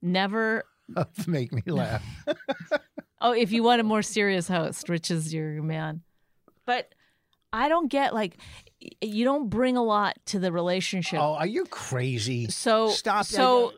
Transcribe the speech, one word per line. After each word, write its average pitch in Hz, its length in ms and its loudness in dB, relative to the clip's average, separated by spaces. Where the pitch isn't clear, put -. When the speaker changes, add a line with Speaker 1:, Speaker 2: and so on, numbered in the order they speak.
Speaker 1:
Never. 202 600 0
Speaker 2:
<laughs> - 160 -18
of - 320 -4
Make 139 240 -2
Me 117 140 -2
Laugh. 120 380 -2
<laughs> 294 60 -2
Speaker 1:
Oh, 240 100 4
if 226 220 2
you 226 100 2
want 233 160 6
a 226 40 2
more 214 200 2
serious 196 440 0
host, 165 400 -4
Rich 170 220 -2
is 156 240 -2
your 156 300 -4
man. 160 380 -4
But - 280 -2
I 240 180 0
don't 330 200 4
get, 277 240 2
like, 214 240 -2
y-, - 100 -16
you 220 240 0
don't 277 240 2
bring 247 280 2
a 247 60 2
lot 208 340 2
to 208 100 -2
the 180 140 0
relationship. 175 680 -2
Speaker 2:
Oh, 151 140 2
are 151 140 -2
you 311 180 -2
crazy? 123 840 -4
Speaker 1:
So, 220 400 2
Speaker 2:
Stop. 208 360 0
Speaker 1:
so 247 520 4